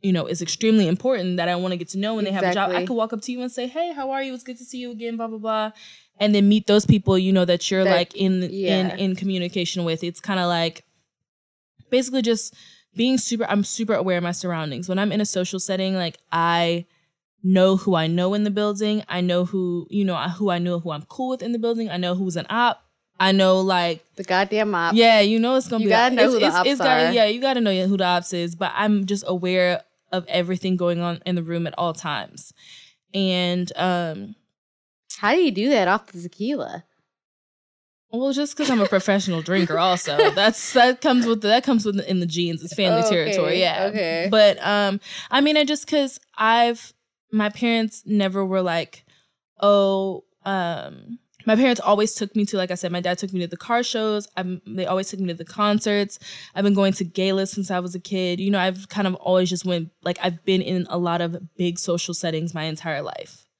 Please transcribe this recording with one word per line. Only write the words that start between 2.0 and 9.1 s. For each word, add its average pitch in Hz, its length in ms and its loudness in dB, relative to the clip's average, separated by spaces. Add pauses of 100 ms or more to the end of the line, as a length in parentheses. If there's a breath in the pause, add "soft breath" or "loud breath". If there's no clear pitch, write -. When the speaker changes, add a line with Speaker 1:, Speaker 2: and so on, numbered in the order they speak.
Speaker 1:
when 214 100 -2
they 190 80 -2
have 190 120 -2
a 180 100 2
job. 196 160 0
I 180 40 -2
Speaker 2:
Exactly. 180 120 0
Speaker 1:
could 240 80 -4
walk 220 180 -2
up 220 100 -8
to 247 100 -10
you 247 100 -8
and 247 80 -6
say, 247 160 -8
"Hey, 330 260 -6
how 269 200 -8
are 269 100 -4
you? 269 120 -8
It's 247 100 -14
good 247 140 -14
to 247 60 -20
see 247 140 -14
you 247 140 -10
again, 233 240 -8
blah, 226 120 -6
blah, 220 100 -10
blah." 220 320 -4 (480 loud breath)
And 208 160 4
then 202 140 6
meet 208 180 4
those 208 200 4
people, 196 320 4
you 190 140 2
know, 185 140 4
that 175 240 0
you're, 190 140 2
Speaker 2:
That, 196 60 4
Speaker 1:
like, 175 240 2
in, 190 300 0
in, 175 60 -6
Speaker 2:
yeah. 190 460 0
Speaker 1:
in 190 200 -2